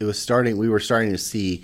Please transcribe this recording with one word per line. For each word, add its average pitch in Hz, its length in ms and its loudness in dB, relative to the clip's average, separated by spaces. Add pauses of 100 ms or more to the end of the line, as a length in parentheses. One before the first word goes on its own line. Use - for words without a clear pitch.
it 107 40 -2
was 104 120 -2
starting, 120 400 0
we 110 100 0
were 107 120 2
starting 113 320 2
to 92 80 -2
see 92 440 -4